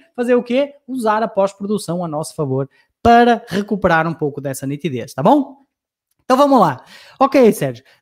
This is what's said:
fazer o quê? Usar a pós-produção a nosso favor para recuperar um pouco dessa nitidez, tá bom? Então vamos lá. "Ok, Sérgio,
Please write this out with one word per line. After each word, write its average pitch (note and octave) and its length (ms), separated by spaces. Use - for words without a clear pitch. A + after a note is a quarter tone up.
fazer B3 200
o B3 80
quê? C4+ 320
Usar A3 360
a A3+ 40
pós-produção G3 760
a - 20
nosso D3+ 300
favor C3+ 320
para A#3 460
recuperar F3 580
um E3 80
pouco C#3+ 260
dessa C3+ 260
nitidez, C#3 480
tá C3+ 80
bom? C4 420
Então B3+ 140
vamos C#4 200
lá. D#3 240
"Ok, B3+ 320
Sérgio, C3 320